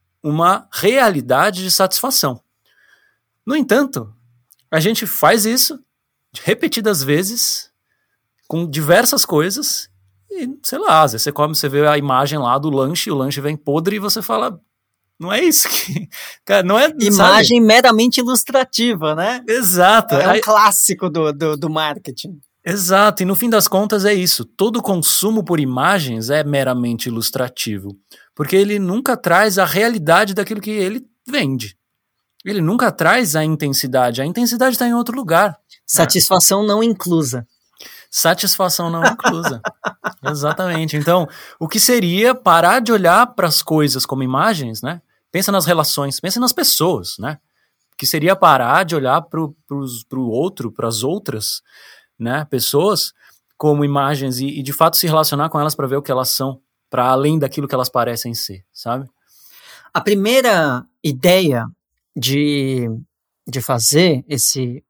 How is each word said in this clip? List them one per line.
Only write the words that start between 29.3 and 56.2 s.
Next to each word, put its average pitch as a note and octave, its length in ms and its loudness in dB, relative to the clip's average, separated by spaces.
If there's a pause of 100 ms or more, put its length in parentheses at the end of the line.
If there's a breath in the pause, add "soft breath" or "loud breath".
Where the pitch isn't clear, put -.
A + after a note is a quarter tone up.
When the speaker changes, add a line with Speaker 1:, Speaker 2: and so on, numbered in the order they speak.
Speaker 1:
a F#3+ 80 4
realidade F#3+ 680 2
daquilo G#3 260 -4
que G3+ 80 -8
ele G#3+ 340 -4 (240)
vende. C3+ 480 -4 (720)
Ele G3 160 -4
nunca G#3+ 300 0
traz F3 440 0
a D#3 80 0
intensidade, C3 760 0
a C3+ 40 -2
intensidade A#3+ 520 0
tá A#3+ 100 -2
em A#3+ 60 0
outro A#3+ 220 -2
lugar, G3 340 2
né? D#3+ 80 -12 (300 soft breath)
Speaker 2:
Satisfação F#3 760 2
não G#3+ 200 2
inclusa. D#3+ 640 -2 (640 loud breath)
Speaker 1:
Satisfação F3 800 0
não E3+ 140 -2
inclusa. A#3 540 -2 (340)
Speaker 2:
<laughs> - 300 -12
Speaker 1:
Exatamente. D#3+ 720 -4
Então, E3 320 2 (320 loud breath)
o E3 80 -6
que G#3+ 120 -4
seria A3+ 560 2
parar F3+ 440 4
de A#3 120 0
olhar G3 420 6
pras F3 300 0
coisas D3 420 0
como C3+ 160 -6
imagens, C3+ 640 -2
né? D#3+ 180 -8 (300)
Pensa F#3 200 -2
nas F#3 140 0
relações, D3 540 0
pensa G3 200 -6
nas A#3+ 140 0
pessoas, E3 640 0
né? C#3+ 220 -8 (540)
O - 40 -20
que - 80 -6
seria E3+ 300 2
parar D3+ 500 4
de E3 100 -4
olhar C3+ 280 0
pro, D#3+ 320 -8 (100)
pros, C3 380 -10
pro B2+ 240 -6
outro, C3 440 -4
pras A2+ 320 -6
outras, C3+ 600 -6 (560 soft breath)
né, C3 260 -4
pessoas D3 680 -2 (440 soft breath)
como D3 260 2
imagens C#3 560 -2
e, C3+ 60 -4
e C#3+ 160 -8
de C3+ 100 -10
fato E3 240 2
se - 120 0
relacionar D#3 420 0
com D#3 100 -2
elas D3 140 -2
pra C#3 140 -4
ver C3 80 -2
o C#3+ 80 -2
que - 80 -4
elas B2+ 180 -2